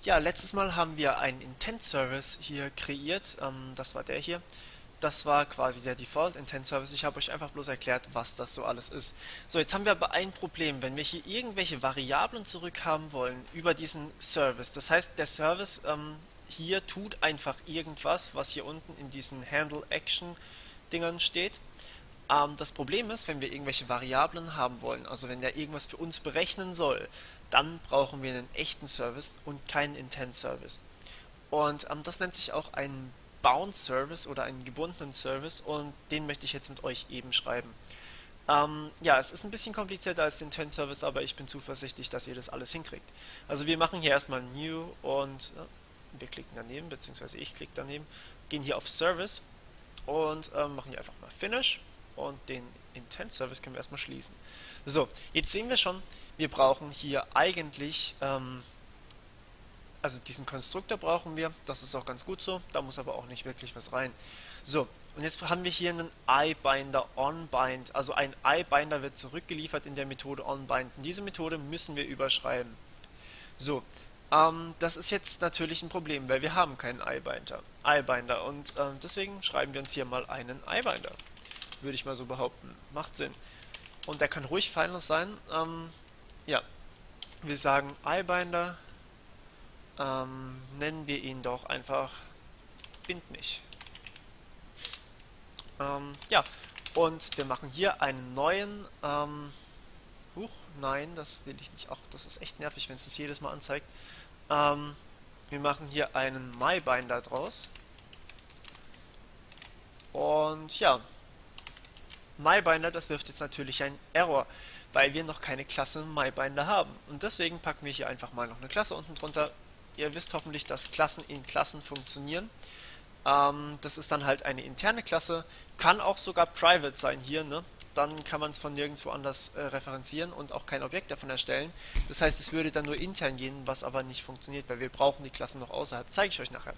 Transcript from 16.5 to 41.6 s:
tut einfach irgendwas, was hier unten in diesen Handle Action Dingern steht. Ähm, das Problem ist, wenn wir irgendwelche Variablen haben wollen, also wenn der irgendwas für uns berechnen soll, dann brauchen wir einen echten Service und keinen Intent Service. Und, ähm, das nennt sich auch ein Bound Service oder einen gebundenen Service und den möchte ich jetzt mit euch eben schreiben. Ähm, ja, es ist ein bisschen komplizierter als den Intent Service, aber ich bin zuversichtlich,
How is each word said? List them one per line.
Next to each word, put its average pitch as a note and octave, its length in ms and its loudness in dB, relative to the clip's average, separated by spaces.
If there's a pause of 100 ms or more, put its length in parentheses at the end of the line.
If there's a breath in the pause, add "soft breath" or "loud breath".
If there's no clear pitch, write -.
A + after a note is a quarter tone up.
tut G3+ 320 -8
einfach D3 340 0 (120)
irgendwas, D#3+ 680 0
was C#3 140 -2
hier - 160 -4
unten D#3 360 -10
in C#3 100 -10
diesen C3 380 -8
Handle D3 420 0
Action F3 440 -2 (580 loud breath)
Dingern E3+ 280 0
steht. - 320 2 (760 loud breath)
Ähm, D3 280 6
das - 160 -2
Problem G3+ 400 0
ist, - 160 0
wenn D3 120 -2
wir C3+ 120 -2
irgendwelche C#3 360 -2
Variablen C#3+ 680 2
haben B2+ 260 2
wollen, B2 240 -2
also B2+ 220 -6
wenn B2+ 120 -4
der B2+ 160 0
irgendwas D3 300 -4
für - 120 -8
uns E3 200 -4
berechnen F3+ 560 0
soll, D#3 340 2 (420 loud breath)
dann D#3 380 6
brauchen C3+ 340 4
wir C3 80 -2
einen B2 240 -6
echten - 340 -4
Service B2 460 -2 (100)
und C#3+ 240 -8
keinen D3 280 0
Intent C3 400 -8
Service. - 420 -4 (720 loud breath)
Und, D3 400 4
ähm, D3+ 140 -4
das - 160 -2
nennt F3+ 140 0
sich - 180 0
auch - 200 -2
ein C3+ 400 -4 (300)
Bound D#3+ 320 8
Service C#3 520 2
oder C3 180 -2
einen C3 200 -6
gebundenen C#3+ 480 -4
Service C3+ 480 -2
und D3 320 -4 (180)
den D3+ 160 0
möchte C#3+ 200 -4
ich - 60 -2
jetzt C#3+ 180 -6
mit C3 140 -12
euch B2+ 260 -2
eben B2+ 220 -6
schreiben. A#2+ 400 2 (760 loud breath)
Ähm, D3+ 420 6 (100)
ja, D3+ 180 10
es C3+ 140 4
ist - 120 0
ein G#3 60 -6
bisschen G#3+ 240 -2
komplizierter F#3 480 0
als D3+ 160 2
den D3+ 100 -6
Intent D3+ 260 -4
Service, C#3 280 -2
aber C#3+ 200 0
ich C#3 120 -4
bin C3+ 140 -10
zuversichtlich, C3+ 600 -6